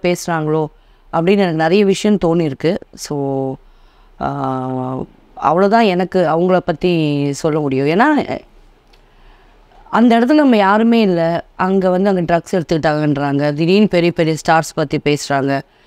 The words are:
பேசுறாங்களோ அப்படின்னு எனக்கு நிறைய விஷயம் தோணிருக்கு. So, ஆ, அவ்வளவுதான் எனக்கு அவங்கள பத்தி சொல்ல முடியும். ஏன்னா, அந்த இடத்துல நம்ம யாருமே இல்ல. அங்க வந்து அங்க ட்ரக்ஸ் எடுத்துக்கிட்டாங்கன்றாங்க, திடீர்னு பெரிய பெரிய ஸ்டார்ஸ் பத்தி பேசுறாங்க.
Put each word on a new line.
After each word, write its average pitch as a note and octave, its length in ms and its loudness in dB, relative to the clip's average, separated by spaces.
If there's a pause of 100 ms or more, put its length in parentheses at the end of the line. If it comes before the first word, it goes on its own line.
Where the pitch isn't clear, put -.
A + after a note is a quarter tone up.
பேசுறாங்களோ D#3+ 640 -2 (480)
அப்படின்னு F#3 240 2
எனக்கு F3+ 180 0
நிறைய E3+ 300 2
விஷயம் G3 400 2
தோணிருக்கு. E3 520 0 (160)
So, C3+ 600 -6 (680)
ஆ, C3 760 -6 (360)
அவ்வளவுதான் G3 500 2
எனக்கு F3+ 440 0
அவங்கள F3+ 300 2
பத்தி D3+ 760 -2
சொல்ல D#3 260 -2
முடியும். C#3 280 -2
ஏன்னா, G3 520 0 (1500)
அந்த A#3 300 4
இடத்துல B3 140 2
நம்ம C#4 240 4
யாருமே A3 440 4
இல்ல. E3+ 440 0 (100)
அங்க F#3 340 0
வந்து F#3 200 2
அங்க F#3+ 120 0
ட்ரக்ஸ் E3+ 340 -2
எடுத்துக்கிட்டாங்கன்றாங்க, D3 1000 0
திடீர்னு F3+ 340 2
பெரிய E3+ 240 2
பெரிய D#3+ 240 0 (120)
ஸ்டார்ஸ் D#3+ 280 2
பத்தி D3+ 280 -2
பேசுறாங்க. C#3 580 -2 (260)